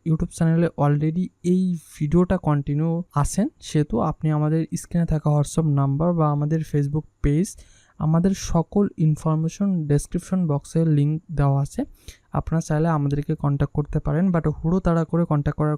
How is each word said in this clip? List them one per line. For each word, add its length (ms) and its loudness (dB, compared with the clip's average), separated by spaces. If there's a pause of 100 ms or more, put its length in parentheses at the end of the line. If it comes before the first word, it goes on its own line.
YouTube 280 -2
চ্যানেলে 300 2 (180)
already 400 0 (280)
এই 80 2 (340)
ভিডিওটা 420 2 (100)
কন্টিনিউ 440 0 (300)
আছেন, 260 0 (200)
সেহেতু 280 0 (160)
আপনি 160 -4 (100)
আমাদের 240 0 (200)
স্ক্রিনে 320 -2
থাকা 220 -2
WhatsApp 320 0 (120)
নাম্বার 300 0 (100)
বা 60 4 (100)
আমাদের 240 0 (120)
Facebook 340 -2 (180)
পেজ, 240 2 (520)
আমাদের 320 2 (200)
সকল 320 0 (240)
ইনফরমেশন 640 0 (220)
ডেসক্রিপশন 480 -2 (100)
বক্সে 320 -2 (160)
লিংক 160 2 (260)
দেওয়া 260 2
আছে, 160 -8 (580)
আপনারা 280 -2
চাইলে 200 0 (100)
আমাদেরকে 360 -2 (100)
কন্ট্যাক্ট 340 0
করতে 280 -2
পারেন। 280 0
But 120 2 (120)
হুড়োতাড়া 540 0
করে 200 2
কন্ট্যাক্ট 300 0
করার 160 0